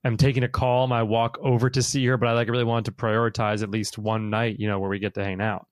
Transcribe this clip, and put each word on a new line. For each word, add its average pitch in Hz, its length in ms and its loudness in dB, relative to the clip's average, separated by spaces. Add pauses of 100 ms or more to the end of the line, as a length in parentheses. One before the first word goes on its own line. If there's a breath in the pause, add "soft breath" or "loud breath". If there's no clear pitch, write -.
am 117 100 0
taking 131 280 2
a 123 60 0
call. 127 380 2
My 117 160 2
walk 113 380 0
over 123 280 2
to 127 140 0
see 131 220 0
her, 127 100 4
but 117 140 2
I, 117 40 2
like, 117 140 2
really 120 160 0
wanted 117 220 0
to 113 80 -4
prioritize 110 720 0
at 101 60 -4
least 107 280 -4
one 107 320 -2
night, 110 300 0
you 107 100 -2
know, 98 100 0
where 98 100 -4
we 98 100 -2
get 101 160 -4
to 98 100 -4
hang 95 160 -6
out. 107 300 -4